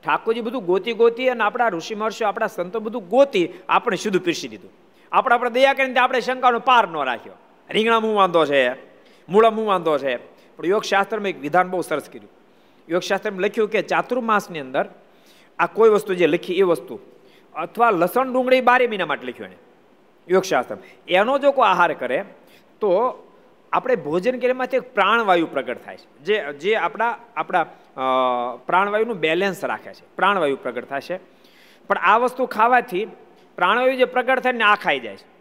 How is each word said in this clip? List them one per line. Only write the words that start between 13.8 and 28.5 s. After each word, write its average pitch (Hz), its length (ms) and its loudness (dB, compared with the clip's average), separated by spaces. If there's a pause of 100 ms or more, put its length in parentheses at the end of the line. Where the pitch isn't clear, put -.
ચાતુર્માસની 196 800 -2
અંદર 135 280 -4 (680)
આ 170 80 0
કોઈ 226 220 4
વસ્તુ 202 260 2
જે 175 120 2
લખી 170 280 0
એ 185 80 2
વસ્તુ 165 380 -2 (540)
અથવા 202 360 0
લસણ 214 420 0
ડુંગળી 254 280 2
બારે 247 260 4
મહિના 196 200 -4
માટે 127 200 -6
લખ્યું 113 200 -12
એને 90 100 -20 (720)
યોગશાસ્ત્ર. 165 480 0 (320)
એનો 208 300 2
જો 277 140 2
કોઈ 254 160 4
આહાર 175 240 4
કરે 131 320 -4 (560)
તો 208 420 0 (500)
આપણે 247 240 0
ભોજન 185 420 -2
કર્યામાંથી 254 380 -2
એક 240 60 0
પ્રાણવાયુ 196 640 2
પ્રગટ 123 380 -6
થાય 98 120 -18
છે, - 280 -20
જે, 165 280 -2
જે 160 220 -2
આપણા, 208 440 -2 (180)
આપણા, 165 260 0 (340)
અ, 135 60 -6 (640)